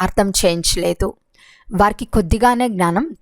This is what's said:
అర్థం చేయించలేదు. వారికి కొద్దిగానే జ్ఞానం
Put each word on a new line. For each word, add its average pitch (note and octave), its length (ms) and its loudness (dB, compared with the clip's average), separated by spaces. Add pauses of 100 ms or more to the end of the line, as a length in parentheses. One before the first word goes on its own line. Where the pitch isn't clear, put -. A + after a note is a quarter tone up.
అర్థం G3 280 0
చేయించలేదు. F3 840 -2 (600)
వారికి G#3 320 0
కొద్దిగానే A#3 640 2
జ్ఞానం F#3+ 520 -2